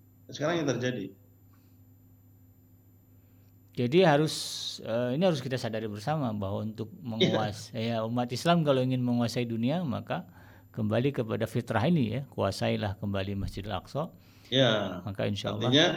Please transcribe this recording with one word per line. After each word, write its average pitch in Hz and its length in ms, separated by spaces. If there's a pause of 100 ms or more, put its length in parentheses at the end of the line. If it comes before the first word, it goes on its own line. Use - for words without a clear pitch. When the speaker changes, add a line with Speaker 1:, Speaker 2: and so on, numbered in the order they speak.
(280)
Speaker 1:
Sekarang 147 280
yang 151 120
terjadi. 117 440 (2500)
Speaker 2:
Jadi 123 320
harus, 151 300 (480)
eh, 123 340
ini 170 80
harus 165 160
kita 127 160
sadari 113 300
bersama 113 480
bahwa 104 320
untuk 110 260
Speaker 1:
Iya. - 140
Speaker 2:
menguas-, 110 640
ya, 113 320
umat 123 240
Islam 165 320
kalau 139 220
ingin 127 180
menguasai 120 460
dunia, 117 360
maka 127 440 (440)
kembali 117 440
kepada 110 320
fitrah 110 360
ini, 131 360
ya, 143 100
kuasailah 107 680
kembali 98 400
Masjidil 98 340
Aqsa. 139 380 (400)
Speaker 1:
Ya. 107 500
Speaker 2:
Maka 107 300
insya 104 240
Allah, 113 160
Speaker 1:
Artinya, 151 160 (100)